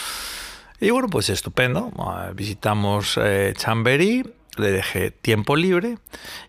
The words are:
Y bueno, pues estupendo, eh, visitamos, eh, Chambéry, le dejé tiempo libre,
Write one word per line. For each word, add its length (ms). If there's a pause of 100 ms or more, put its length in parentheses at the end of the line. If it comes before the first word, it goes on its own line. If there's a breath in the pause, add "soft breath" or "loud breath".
(800 loud breath)
Y 80
bueno, 180
pues 220
estupendo, 680
eh, 360
visitamos, 880
eh, 340
Chambéry, 720 (280)
le 140
dejé 400
tiempo 440
libre, 420 (520 loud breath)